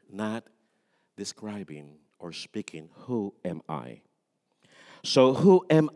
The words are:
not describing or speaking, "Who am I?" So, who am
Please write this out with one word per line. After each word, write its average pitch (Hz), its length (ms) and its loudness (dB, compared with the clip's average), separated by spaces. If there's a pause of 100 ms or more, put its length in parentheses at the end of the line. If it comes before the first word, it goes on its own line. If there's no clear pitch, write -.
(100)
not 107 340 -8 (720)
describing 80 800 -14 (200)
or 85 140 -14
speaking, - 580 -14 (160)
"Who 110 260 -6 (120)
am 85 240 -8
I?" 62 340 -10 (1000)
So, 131 300 6
who 180 360 6
am 156 260 4